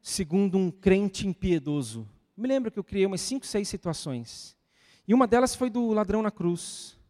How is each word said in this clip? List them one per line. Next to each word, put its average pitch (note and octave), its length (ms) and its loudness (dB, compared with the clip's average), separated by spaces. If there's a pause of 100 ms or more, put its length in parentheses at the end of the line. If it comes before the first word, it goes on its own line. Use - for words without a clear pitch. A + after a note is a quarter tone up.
segundo F#3+ 560 0
um F#3 120 2
crente G3 560 2
impiedoso. D3 840 -2 (280)
Me A3 120 -6
lembro C4 240 0
que - 60 -8
eu G3 60 -6
criei F#3+ 220 0
umas F#3+ 160 -2
cinco, C4 240 -6
seis G3+ 220 -2
situações. D3 880 -8 (520)
E G3+ 60 6
uma C4 120 6
delas B3 300 4
foi B3+ 140 -2
do A3+ 220 0
ladrão G#3+ 300 0
na G#3+ 100 -2
cruz. - 640 -6 (120)